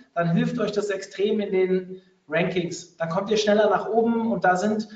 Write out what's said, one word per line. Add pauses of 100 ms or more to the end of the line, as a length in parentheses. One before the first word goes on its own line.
(140)
dann
hilft
euch
das
extrem
in
den (260)
Rankings.
Dann
kommt
ihr
schneller
nach
oben
und
da
sind,